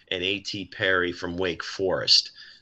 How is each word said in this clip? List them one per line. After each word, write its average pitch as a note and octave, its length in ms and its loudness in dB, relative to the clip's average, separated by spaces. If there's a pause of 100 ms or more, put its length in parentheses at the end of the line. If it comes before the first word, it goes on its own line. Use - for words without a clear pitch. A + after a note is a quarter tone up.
(120)
and F#2 100 -2
A G2 180 -2
T G2 260 -8
Perry F#2 480 2
from F2 240 -6
Wake F2+ 260 0
Forest. - 680 2 (300)